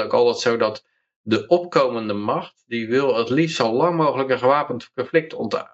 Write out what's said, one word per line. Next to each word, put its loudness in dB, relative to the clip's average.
ook -2
altijd 4
zo 0
dat -4
de -2
opkomende 2
macht, -6
die -6
wil 2
het -2
liefst 0
zo 0
lang 2
mogelijk 0
een 0
gewapend 0
conflict -2
ont-, -6